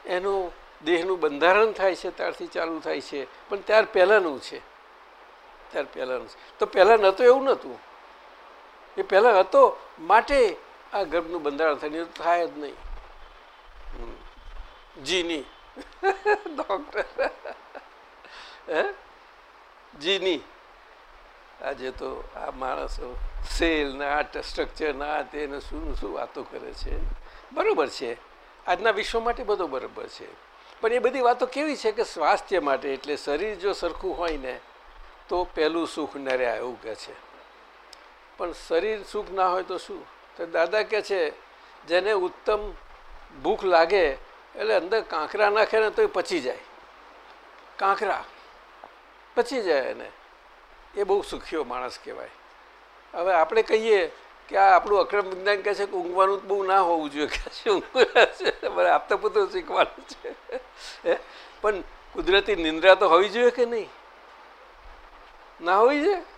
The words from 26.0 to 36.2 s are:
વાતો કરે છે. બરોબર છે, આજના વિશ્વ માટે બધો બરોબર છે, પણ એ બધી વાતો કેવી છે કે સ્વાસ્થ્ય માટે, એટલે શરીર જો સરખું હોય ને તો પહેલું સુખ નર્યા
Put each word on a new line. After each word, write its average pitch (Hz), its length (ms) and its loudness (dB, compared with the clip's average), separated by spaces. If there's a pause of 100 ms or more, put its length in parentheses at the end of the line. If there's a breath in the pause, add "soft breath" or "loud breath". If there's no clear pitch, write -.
વાતો 135 280 -10
કરે - 300 -14
છે. - 240 -6 (560 loud breath)
બરોબર 285 360 0
છે, - 280 -8 (500)
આજના 185 240 2
વિશ્વ 214 300 -4
માટે 233 220 -4
બધો 190 240 -2
બરોબર 117 400 -10
છે, - 200 -18 (540 loud breath)
પણ 226 120 0
એ 247 60 2
બધી 254 220 0
વાતો 240 260 2
કેવી 277 300 -4
છે 220 160 -2
કે 190 120 -2
સ્વાસ્થ્ય 180 560 0
માટે, 139 340 -2
એટલે 143 220 -6
શરીર 175 380 -4
જો 185 180 -4
સરખું 170 460 -6
હોય 165 180 -4
ને 127 240 -10 (680)
તો 180 160 -2
પહેલું 160 440 -2
સુખ 151 280 -8
નર્યા 127 380 -2